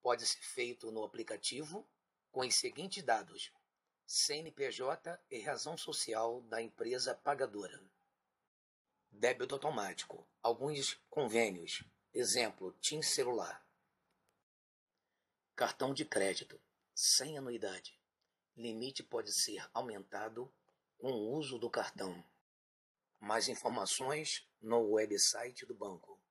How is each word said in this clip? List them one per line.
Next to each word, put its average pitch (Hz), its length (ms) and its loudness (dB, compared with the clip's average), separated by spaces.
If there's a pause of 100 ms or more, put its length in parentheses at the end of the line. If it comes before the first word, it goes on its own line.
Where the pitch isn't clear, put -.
Pode 120 240 4
ser - 160 -2
feito 120 480 -4
no 110 120 -2
aplicativo 123 840 -6 (420)
com 127 100 0
os 127 120 2
seguintes 185 480 0
dados: 110 500 0 (540)
C - 300 2
N 160 160 -6
P 135 180 -2
J 156 500 -2 (120)
e 120 100 -6
razão 151 340 -4
social 117 680 0
da 113 200 -2
empresa 123 540 0
pagadora. 117 680 -2 (1300)
Débito 120 460 2
automático. 117 720 -4 (160)
Alguns 135 500 2 (160)
convênios. 107 760 2 (300)
Exemplo, 113 680 0
tim 156 220 0
Celular. 120 640 0 (1900)
Cartão 127 380 2
de 147 120 -2
crédito. - 560 0 (320)
Sem - 440 4
anuidade. 107 600 -4 (560)
Limite 117 460 -4
pode 113 320 -4
ser - 400 0
aumentado 113 800 -4 (440)
com 131 140 -2
o 110 200 0
uso 135 260 -2
do 117 120 -2
cartão. 95 540 -4 (960)
Mais 107 280 2
informações 131 1000 -2 (140)
no 110 300 4
website 107 720 4
do 117 80 -8
banco 98 460 -10 (100)